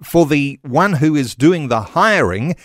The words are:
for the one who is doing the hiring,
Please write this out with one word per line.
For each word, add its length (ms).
for 220
the 380
one 300
who 220
is 200
doing 320
the 140
hiring, 840